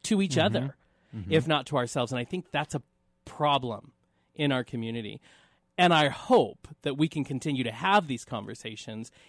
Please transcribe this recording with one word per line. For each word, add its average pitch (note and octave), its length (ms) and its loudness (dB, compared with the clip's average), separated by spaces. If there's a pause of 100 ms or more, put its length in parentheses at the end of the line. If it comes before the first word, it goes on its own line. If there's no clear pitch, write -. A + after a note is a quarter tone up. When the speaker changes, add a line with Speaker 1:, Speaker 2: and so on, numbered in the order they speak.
Speaker 1:
to G3+ 180 2
each F3 140 0
Speaker 2:
Mm-hmm. D#3+ 100 4
Speaker 1:
other, A#2+ 300 -2 (400)
Speaker 2:
Mm-hmm. F#2 160 -8
Speaker 1:
if D3+ 140 4
not D3 200 0
to D3 100 -2
ourselves. B2 340 0
And B2+ 80 -4
I A#2+ 60 -2
think F#3 260 -6
that's - 240 -4
a C#3 80 -4 (420)
problem C3 680 0 (420)
in D3 180 0
our B2+ 120 0
community. A2+ 560 -8 (580)
And F3+ 160 6
I D3+ 140 6
hope - 600 2 (140)
that C#3+ 140 -4
we D#3 120 2
can C#3+ 160 -4
continue C3+ 400 -2
to A2+ 80 -6
have F#3 360 2
these B2 160 -6
conversations A2 880 -10 (180)